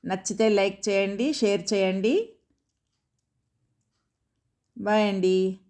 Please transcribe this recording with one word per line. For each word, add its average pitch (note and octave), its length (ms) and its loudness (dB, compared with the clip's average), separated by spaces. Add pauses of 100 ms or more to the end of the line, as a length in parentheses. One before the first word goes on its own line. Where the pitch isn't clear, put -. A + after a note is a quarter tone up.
నచ్చితే F#3+ 420 -2 (120)
లైక్ G3 180 0 (100)
చేయండి, G3 380 0 (140)
షేర్ G3+ 320 0
చేయండి. F#3+ 420 0 (2750)
బాయ్ G#3 320 0
అండి. F#3 300 2 (300)